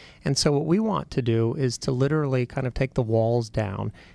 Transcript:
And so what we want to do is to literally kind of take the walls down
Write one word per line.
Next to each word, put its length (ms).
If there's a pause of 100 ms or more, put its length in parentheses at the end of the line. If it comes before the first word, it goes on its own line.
(240)
And 120
so 140
what 160
we 140
want 320
to 100
do 320
is 240
to 140
literally 540
kind 200
of 80
take 200
the 80
walls 460
down 440 (220)